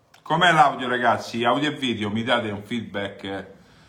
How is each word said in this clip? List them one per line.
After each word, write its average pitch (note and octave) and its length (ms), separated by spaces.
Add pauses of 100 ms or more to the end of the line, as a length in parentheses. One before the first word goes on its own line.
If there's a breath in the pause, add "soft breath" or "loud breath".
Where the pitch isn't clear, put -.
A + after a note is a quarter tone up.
(220)
Com'è E3 320
l'audio, C3+ 360
ragazzi? A#2+ 540
Audio C3+ 280
e - 40
video, G#2+ 360
mi A2+ 120
date A2+ 280
un G2+ 140
feedback? G2 960 (280 soft breath)